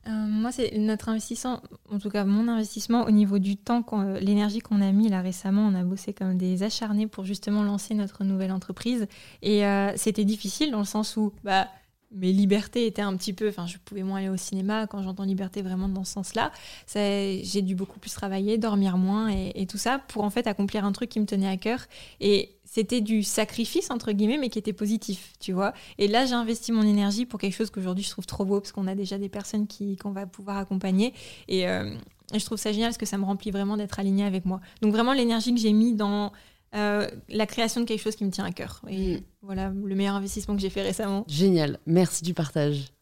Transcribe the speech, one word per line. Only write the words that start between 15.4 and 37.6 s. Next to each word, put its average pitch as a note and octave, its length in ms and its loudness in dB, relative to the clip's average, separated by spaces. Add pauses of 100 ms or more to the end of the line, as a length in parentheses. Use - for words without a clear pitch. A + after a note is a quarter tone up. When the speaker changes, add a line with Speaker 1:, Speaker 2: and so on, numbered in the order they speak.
Speaker 1:
vraiment F#3 260 -2
dans F#3+ 140 -4
ce - 100 -8
sens-là. - 380 -4 (340)
Ça, - 140 -4 (420)
j'ai G3 220 -2
dû F#3+ 100 0
beaucoup F#3+ 260 -6
plus - 140 -12
travailler, G3+ 460 -2
dormir G3 380 2
moins G#3 340 2
et, F#3 240 -2
et F#3+ 100 -2
tout G3+ 140 -10
ça B3+ 180 0 (120)
pour G#3+ 140 -4
en G#3 60 0
fait A#3+ 160 -2
accomplir G3+ 400 0
un G3+ 60 2
truc - 180 -4
qui A3 100 -2
me G#3 60 2
tenait G3 220 0
à F#3+ 100 0
cœur. A3+ 220 -2 (420)
Et G3+ 300 4 (140)
c'était A3+ 360 0
du G#3+ 220 2
sacrifice, A3+ 640 -2
entre A#3 220 -4
guillemets, G#3+ 260 2
mais B3+ 120 -2
qui A3 100 -4
était G#3 140 -4
positif, G#3 640 -4
tu F#3 140 -6
vois. F#3+ 200 0 (240)
Et G3+ 100 4
là, A#3+ 200 4
j'ai B3 80 0
investi A#3 360 -2
mon A3 120 4
énergie G#3 420 4
pour A#3 140 -10
quelque G3 160 -2
chose A3 160 -2
qu'aujourd'hui, F#3 320 -4
je - 80 -6
trouve - 160 -10
trop - 180 -4
beau, G3+ 160 2
parce G3+ 100 -14
qu'on G3 140 -4
a F#3+ 80 -2
déjà G3 240 -4
des G3 120 -6
personnes G#3 360 -4
qui, G3+ 320 -6
qu'on G3+ 140 -8
va G3 160 -8
pouvoir G3 300 -8
accompagner. F#3+ 560 2 (340)
Et, F#3 200 0
euh, F#3 280 -2 (360)
et G#3+ 60 -2
je G3+ 80 0
trouve A3 140 -6
ça G#3+ 120 -2
génial, A3+ 180 0
parce A#3 100 -6
que G#3+ 80 -4
ça G3 100 -4
me G3 80 0
remplit G3+ 240 -2
vraiment G3+ 260 0
d'être G#3 240 -6
alignée G3 260 2
avec F#3+ 200 -2
moi. F#3 160 -2 (220)
Donc G#3+ 80 4
vraiment, A#3 220 4
l'énergie A#3 400 2
que A#3+ 60 2
j'ai G#3+ 140 4
mise A3+ 220 6
dans, G#3 360 0 (440)
euh, G#3 320 0 (220)
la G#3+ 160 0
création A3+ 360 0